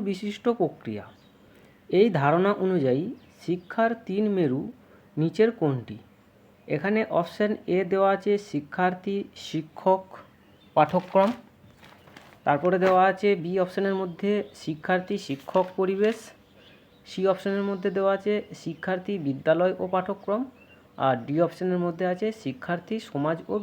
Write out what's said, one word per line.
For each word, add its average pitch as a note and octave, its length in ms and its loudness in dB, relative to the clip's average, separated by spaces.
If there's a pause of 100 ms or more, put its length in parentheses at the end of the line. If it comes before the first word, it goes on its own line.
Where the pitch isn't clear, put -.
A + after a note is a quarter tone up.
বিশিষ্ট G3+ 360 -6 (160)
প্রক্রিয়া। A2+ 440 -4 (880)
এই G3 160 6 (140)
ধারণা E3+ 300 4 (140)
অনুযায়ী D3+ 400 2 (400)
শিক্ষার F3+ 460 -2 (180)
তিন G3 160 0 (120)
মেরু D3 240 2 (600)
নিচের E3 300 2 (100)
কোনটি? B2 360 -2 (800)
এখানে G3 260 0 (200)
অপশন G#3 300 -2 (260)
এ - 20 4 (140)
দেওয়া G3 240 4
আছে G3+ 160 0 (180)
শিক্ষার্থী, F3+ 680 -2 (320)
শিক্ষক, F#3+ 540 0 (760)
পাঠ্যক্রম। F3+ 540 4 (1160)
তারপরে D#3 380 2
দেওয়া F#3 180 6 (100)
আছে G3 160 0 (160)
বি F3 80 -4 (120)
অপশনের G3 360 -2
মধ্যে F#3+ 320 -4 (300)
শিক্ষার্থী, F3+ 540 -2 (120)
শিক্ষক, F3+ 380 0 (120)
পরিবেশ। G3 380 0 (960)
সি - 100 -8 (120)
অপশনের G3 380 -2
মধ্যে G3 260 -4
দেওয়া G3 220 2
আছে G#3 160 -2 (280)
শিক্ষার্থী, F3+ 500 -6 (140)
বিদ্যালয় D#3+ 560 2
ও - 20 -2 (100)
পাঠ্যক্রম। G3 480 -2 (640)
আর B2+ 100 4 (100)
ডি C#3+ 100 -2 (100)
অপশনের F3+ 400 -2
মধ্যে E3+ 260 -4
আছে F#3 140 -4 (160)
শিক্ষার্থী, F3 540 -6 (140)
সমাজ D3+ 260 -2 (160)
ও - 100 -2